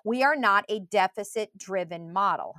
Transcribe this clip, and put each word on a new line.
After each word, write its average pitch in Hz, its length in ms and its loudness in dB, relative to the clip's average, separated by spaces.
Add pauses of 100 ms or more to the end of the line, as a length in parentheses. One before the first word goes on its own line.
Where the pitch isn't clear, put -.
We 247 200 0
are 294 120 4
not 208 340 4
a 214 100 -4
deficit-driven 190 1300 -4
model, 190 480 0